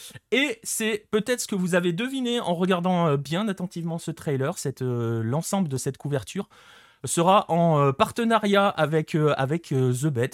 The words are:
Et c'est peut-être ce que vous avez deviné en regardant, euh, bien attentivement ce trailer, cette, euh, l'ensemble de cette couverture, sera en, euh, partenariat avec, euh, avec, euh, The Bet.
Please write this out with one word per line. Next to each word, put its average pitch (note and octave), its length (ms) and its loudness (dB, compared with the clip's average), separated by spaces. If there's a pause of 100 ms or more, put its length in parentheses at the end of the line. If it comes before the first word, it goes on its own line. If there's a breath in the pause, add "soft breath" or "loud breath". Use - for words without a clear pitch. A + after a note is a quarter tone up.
(320 loud breath)
Et C4 320 0
c'est - 480 -4
peut-être A#3 280 0
ce - 80 -8
que - 80 -4
vous F3+ 200 0
avez F3+ 180 2
deviné A#3+ 480 -2
en F3 120 -2
regardant, F3 540 0
euh, C#3+ 100 2
bien D#3+ 300 -2
attentivement E3+ 500 -6
ce E3 140 -8
trailer, C#3+ 460 -4
cette, C3+ 240 -6
euh, A#2 420 -2
l'ensemble D#3+ 460 -2
de C3 80 -4
cette C3 200 -6
couverture, C#3+ 520 -6 (540 loud breath)
sera F3 480 4
en, E3 280 4
euh, C#3 120 4
partenariat G#3+ 760 2
avec, D#3 480 0
euh, D3+ 220 4
avec, C#3+ 340 -2
euh, C3 220 2
The B2+ 140 -2
Bet. B2+ 260 0